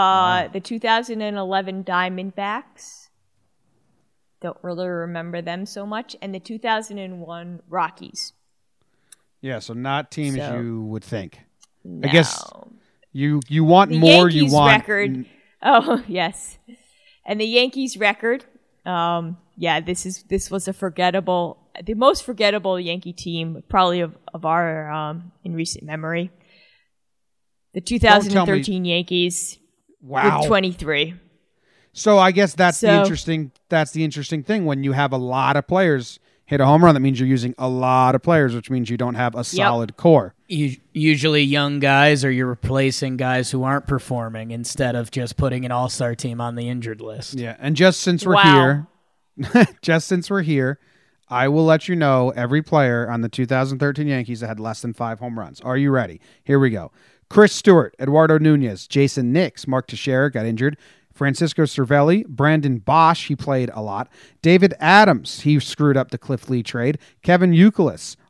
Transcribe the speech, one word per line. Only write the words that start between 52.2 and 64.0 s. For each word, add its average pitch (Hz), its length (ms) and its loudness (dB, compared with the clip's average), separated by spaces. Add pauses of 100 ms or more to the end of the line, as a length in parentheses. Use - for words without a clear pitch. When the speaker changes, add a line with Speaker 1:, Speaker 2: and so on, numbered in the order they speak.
Speaker 1:
every 123 320 -2
player 120 480 0
on 117 100 -4
the 113 80 -4
two 131 160 -4
thousand 131 340 -2
thirteen 143 280 -2
Yankees 123 320 -6
that 117 80 -10
had 110 120 -10
less 113 220 -10
than 120 120 -8
five 113 260 -8
home 120 180 -12
runs. 85 240 -14
Are 127 160 -4
you 139 140 2
ready? 107 280 -2 (240)
Here 139 140 2
we 135 140 4
go. 90 200 -8 (380)
Chris 202 240 6
Stewart, 165 460 4
Eduardo 156 400 4
Nunez, 143 480 2
Jason 135 440 0
Nix, 165 360 -2
Mark 131 200 -4
Teixeira 131 440 -2
got 117 140 -4
injured, 120 320 -2 (360)
Francisco 143 500 -2
Cervelli, 143 640 2
Brandon 143 520 0
Bosch, 160 480 2
he 147 80 -2
played 131 380 -2
a 110 80 -10
lot, 104 280 -8 (320)